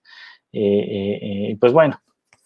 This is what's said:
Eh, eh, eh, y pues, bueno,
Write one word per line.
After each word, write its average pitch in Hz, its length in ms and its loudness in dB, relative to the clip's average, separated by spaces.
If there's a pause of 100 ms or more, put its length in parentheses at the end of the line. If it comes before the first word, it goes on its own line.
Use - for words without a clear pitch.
(520)
Eh, - 100 -4
eh, 101 580 0
eh, 104 300 -6
y 110 60 -6
pues, 123 180 4
bueno, 151 260 4 (460)